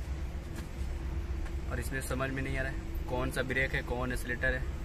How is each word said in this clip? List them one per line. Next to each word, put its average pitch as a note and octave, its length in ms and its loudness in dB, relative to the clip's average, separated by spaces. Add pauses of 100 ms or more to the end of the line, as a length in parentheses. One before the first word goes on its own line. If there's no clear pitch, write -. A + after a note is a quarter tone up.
(1700)
और B2 100 0
इसमें C3+ 220 0
समझ C3 280 0
में C3+ 120 0
नहीं C3+ 160 0
आ C3 40 4
रहा C3+ 100 0
है - 60 -2 (300)
कौन B2+ 220 2
सा C3 120 2
break C3 320 2
है, C#3 80 2
कौन B2 300 0
एक्सीलरेटर B2 420 2
है C3 80 0 (220)